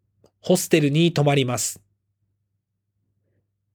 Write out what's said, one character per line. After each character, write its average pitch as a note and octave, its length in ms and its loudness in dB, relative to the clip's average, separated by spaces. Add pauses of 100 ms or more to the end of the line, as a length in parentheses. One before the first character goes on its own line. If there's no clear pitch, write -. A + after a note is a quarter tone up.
(400)
ホ F#3 160 0
ス - 120 -4
テ E3 120 2
ル D3 100 0
に E3 220 2
泊 D3+ 100 0
ま C#3+ 140 2
り C#3 80 0
ま B2 140 -4
す。 - 220 -10 (1900)